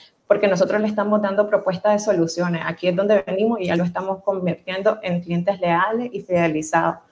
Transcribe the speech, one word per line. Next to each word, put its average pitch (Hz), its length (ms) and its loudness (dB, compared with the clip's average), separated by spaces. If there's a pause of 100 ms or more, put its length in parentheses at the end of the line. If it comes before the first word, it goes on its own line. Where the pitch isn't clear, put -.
(260)
porque 202 200 4
nosotros 190 340 2
le 214 60 0
estamos 208 360 0
dando 208 260 0
propuestas 190 440 0
de 208 60 4
soluciones. 175 640 0
Aquí 165 240 -4
es 180 60 2
donde 202 300 2
venimos 214 360 0
y 180 60 -4
ya 175 100 0
lo 170 60 0
estamos 185 400 -4
convirtiendo 190 800 -2
en 175 180 -2
clientes 175 400 -2
leales 190 520 0
y 196 80 -8
fidelizados. 165 800 0 (140)